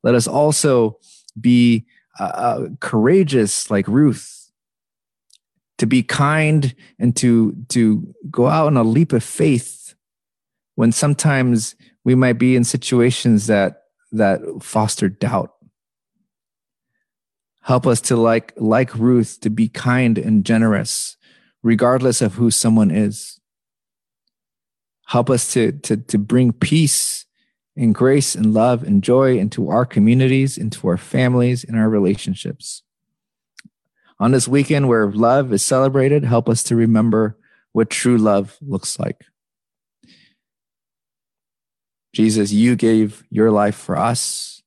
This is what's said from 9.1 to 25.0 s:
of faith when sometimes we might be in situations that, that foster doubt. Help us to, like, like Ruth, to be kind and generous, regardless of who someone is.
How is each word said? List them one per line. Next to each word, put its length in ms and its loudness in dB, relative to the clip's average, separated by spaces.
of 120 0
faith 720 -4
when 180 2
sometimes 840 0
we 100 2
might 200 2
be 200 2
in 100 2
situations 840 0
that, 380 0
that 280 0
foster 480 -2
doubt. 440 -4
Help 240 0
us 160 0
to, 120 -2
like, 440 0
like 360 0
Ruth, 460 0
to 80 -4
be 200 0
kind 500 0
and 260 0
generous, 720 -2
regardless 580 2
of 140 -2
who 160 0
someone 400 2
is. 500 -4